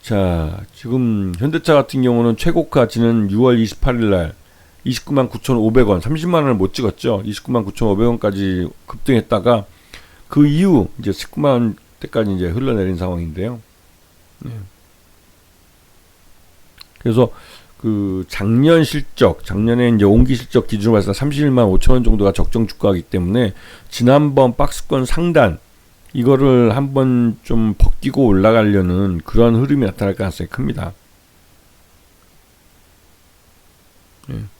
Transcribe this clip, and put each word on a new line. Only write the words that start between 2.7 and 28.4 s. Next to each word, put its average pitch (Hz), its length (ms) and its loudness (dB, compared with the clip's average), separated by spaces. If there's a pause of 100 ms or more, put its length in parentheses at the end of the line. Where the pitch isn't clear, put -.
지난 117 440 0
유월 120 280 2
이십팔일 113 520 -2
날 87 240 -2 (500)
이십구만 127 440 -4
구천오백 113 600 0
원, 92 120 2
삼십만 160 440 -2
원을 131 100 0
못 95 180 -2
찍었죠. 113 520 -4
이십구만 107 400 -6
구천오백 101 420 0
원까지 95 640 -2 (180)
급등했다가 117 800 -2 (640)
그 147 180 2
이후 147 420 2 (100)
이제 107 140 -6
십구만 123 640 -2 (240)
원대까지 104 340 -4
이제 90 140 -4
흘러내린 98 480 -2
상황인데요. 90 640 -8 (800)
네. 120 120 -14 (2500)
그래서 120 320 0 (480)
그 101 500 -4
작년 139 560 2
실적, 127 600 -2
작년에 117 460 0
이제 104 140 2
온기 123 320 4
실적 - 300 -2
기준으로 110 320 0
봤을 98 140 -2
때 - 60 -4
삼십일만 139 480 0
오천 95 280 4
원 123 100 2
정도가 104 280 4
적정 110 340 0
주가이기 92 420 -2
때문에 98 460 -2 (340)
지난번 135 680 2
박스권 135 500 -2
상단 156 520 2 (540)
이거를 127 640 4
한번 131 680 0
좀 110 340 0
벗기고 - 480 2
올라가려는 98 1000 2